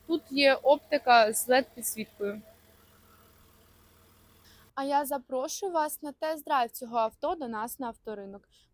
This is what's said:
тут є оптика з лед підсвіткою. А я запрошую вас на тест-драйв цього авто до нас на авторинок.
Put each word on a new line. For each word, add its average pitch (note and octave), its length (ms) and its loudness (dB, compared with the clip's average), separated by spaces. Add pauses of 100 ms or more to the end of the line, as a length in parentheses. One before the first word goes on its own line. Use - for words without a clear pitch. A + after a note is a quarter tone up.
тут D#4+ 240 -4
є C4+ 240 4
оптика B3 800 4
з - 140 -4
лед B3+ 280 4
підсвіткою. G#3+ 640 -8 (2250)
А C#4 80 -4
я C#4+ 220 2
запрошую C#4 640 -4
вас D4+ 300 -2
на C#4+ 100 -10
тест-драйв D4 600 -2
цього A#3+ 260 -10
авто A#3 380 -2
до D4 120 -8
нас A3+ 320 -8
на B3+ 80 -6
авторинок. G3+ 600 -14 (240)